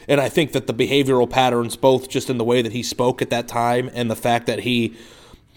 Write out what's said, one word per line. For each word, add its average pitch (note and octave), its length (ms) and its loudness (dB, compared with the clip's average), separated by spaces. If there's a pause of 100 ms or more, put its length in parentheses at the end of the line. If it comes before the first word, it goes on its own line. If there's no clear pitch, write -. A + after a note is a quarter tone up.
And C#3+ 120 4
I C3 100 0
think D#3+ 220 0
that - 160 -4
the B2 60 -2
behavioral B2+ 560 2
patterns, B2 460 2
both C3 340 2
just C3 200 -4
in B2+ 80 -2
the A2+ 60 0
way A#2+ 180 2
that A2+ 100 -2
he A#2+ 120 -4
spoke B2 380 -2
at B2+ 80 -4
that A#2+ 180 -4
time A#2+ 460 0
and A#2+ 180 -2
the A2 40 -2
fact A#2 320 0
that A2 120 -2
he A#2 360 -2 (600)